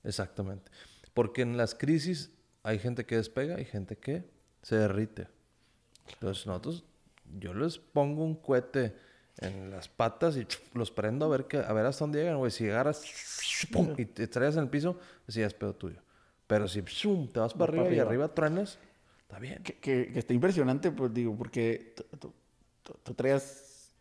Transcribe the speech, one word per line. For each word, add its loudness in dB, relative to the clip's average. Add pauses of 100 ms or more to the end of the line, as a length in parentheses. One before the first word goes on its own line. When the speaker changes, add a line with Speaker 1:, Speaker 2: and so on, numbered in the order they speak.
Speaker 1:
Exactamente. -6 (420)
Porque 2
en 0
las 2
crisis 0 (320)
hay 0
gente -4
que 0
despega -2
y -6
gente -8
que -6 (380)
se 0
derrite. 0 (880)
Entonces, -6
nosotros, -6 (520)
yo -8
les -2
pongo 0
un 0
cohete 0 (420)
en -8
las -12
patas 2
y -4 (260)
los -2
prendo 0
a 2
ver 2
qué, -2
a -2
ver 4
hasta 0
dónde 0
llegan, 0
güey. 2
Si -4
llegaras, 2 (680)
pum, 2
y 0
te -6
traes 2
en 2
el -2
piso, 0 (300)
así -2
ya 2
es -4
pedo -4
tuyo. -10 (460)
Pero 4
si, -2
pum, 0
te -2
vas 0
Speaker 2:
Va -10
Speaker 1:
para 4
arriba 2
Speaker 2:
para 4
Speaker 1:
y 4
Speaker 2:
arriba. 4
Speaker 1:
arriba 0
truenas, 0 (420)
está -20
bien. -12
Speaker 2:
Que, -8
que, 2
que 0
está 0
impresionante, 4
pues, 0
digo, 0
porque -2
tú, -12 (140)
tú, -16 (500)
tú, -18 (100)
tú -12
traías -2